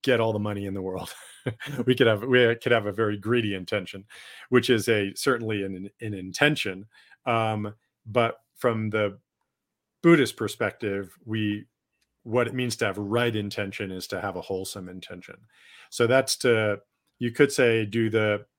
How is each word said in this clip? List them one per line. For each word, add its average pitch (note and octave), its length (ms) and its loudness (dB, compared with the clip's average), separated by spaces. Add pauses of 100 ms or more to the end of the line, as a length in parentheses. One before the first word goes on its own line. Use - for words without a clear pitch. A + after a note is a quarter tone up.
get B2 180 2
all A2 140 0
the G#2+ 60 -2
money G#2 260 -4
in G2 80 -6
the G2 80 -6
world. F#2 380 -8
<laughs> - 40 -20 (640)
We B2+ 80 4
could B2 140 6
have, G#2+ 160 2
we B2 320 4
could A#2 160 0
have A2 160 2
a G#2 40 -2
very G#2 280 0
greedy G#2+ 340 0
intention, F#2+ 520 -6 (440)
which B2 220 4
is A2+ 180 2
a, G2+ 240 2
certainly A2+ 500 -2
an, F#2+ 280 -8 (100)
an G#2+ 140 -8
intention. G2 720 -2 (400)
Um, A2 480 -2 (320)
but A2+ 320 0 (160)
from A2 340 0
the G#2 300 -2 (840)
Buddhist D#3+ 360 4
perspective, G2+ 840 -4
we, G#2+ 420 -4 (580)
what A#2 240 0
it B2 80 -8
means B2 220 -4
to A#2 80 0
have G2 120 -2
right A2+ 380 0
intention G2+ 560 -6
is F#2 160 -10
to F#2 120 -6
have F#2 180 -6
a F2 40 -8
wholesome F#2 480 -8
intention. F2+ 460 -16 (560)
So A#2+ 160 2
that's C3 300 4
to, A2 420 2 (400)
you A#2+ 100 -2
could C#3 220 4
say, A2+ 340 4
do A2 240 0
the G#2+ 340 2 (160)